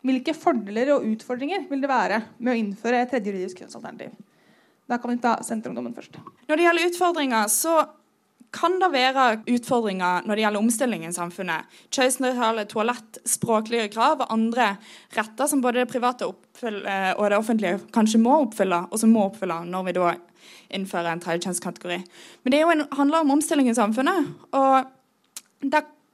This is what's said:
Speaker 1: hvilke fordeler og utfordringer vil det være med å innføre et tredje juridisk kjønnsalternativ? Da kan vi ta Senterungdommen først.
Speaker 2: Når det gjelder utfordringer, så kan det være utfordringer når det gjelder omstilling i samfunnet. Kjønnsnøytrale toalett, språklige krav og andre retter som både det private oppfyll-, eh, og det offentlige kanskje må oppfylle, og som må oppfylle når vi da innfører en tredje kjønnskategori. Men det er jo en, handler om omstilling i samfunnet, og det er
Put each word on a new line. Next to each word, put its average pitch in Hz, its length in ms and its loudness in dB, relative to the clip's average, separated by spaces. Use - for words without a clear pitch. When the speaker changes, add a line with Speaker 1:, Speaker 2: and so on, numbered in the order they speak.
Speaker 1:
hvilke 262 240 0
fordeler 254 640 0
og 220 160 -2
utfordringer 269 560 -6
vil 269 160 -4
det 277 80 -2
være 220 320 0
med 240 140 0
å 233 100 0
innføre 233 400 -2
et 247 80 -6
tredje 214 160 -2
juridisk 185 320 -8
kjønnsalternativ? - 560 -16
Da 240 80 -2
kan 240 160 -6
vi 240 80 -4
ta - 240 0
Senterungdommen 123 480 -8
først. - 240 -18
Speaker 2:
Når 302 80 2
det 339 80 2
gjelder 339 240 4
utfordringer, 294 640 0
så 320 300 2
kan 349 240 0
det 370 160 2
være 262 300 2
utfordringer 220 800 0
når 208 80 0
det 220 60 0
gjelder 208 180 0
omstilling 226 460 0
i 170 100 -8
samfunnet. 175 600 -6
Kjønnsnøytrale 247 800 0
toalett, 226 560 -4
språklige 220 720 0
krav 262 300 2
og - 100 -4
andre 226 400 2
retter 247 340 -4
som 277 160 0
både 247 160 2
det 247 120 -2
private 247 360 -2
oppfyll-, - 560 -10
eh, 190 300 -2
og 208 180 0
det 208 60 4
offentlige 214 400 0
kanskje 220 240 4
må 240 220 6
oppfylle, 190 480 0
og 220 100 -4
som 220 140 6
må 220 160 4
oppfylle 175 400 -6
når 185 160 -4
vi 180 100 -4
da 175 140 4
innfører 170 340 -4
en 175 100 -8
tredje 175 220 -4
kjønnskategori. 175 540 -6
Men 254 100 0
det 285 60 4
er 320 80 4
jo 339 80 4
en, 302 100 0
handler 302 260 2
om 269 140 4
omstilling 285 340 2
i 233 60 0
samfunnet, 262 500 2
og - 1120 -2
det 302 140 2
er 294 100 -2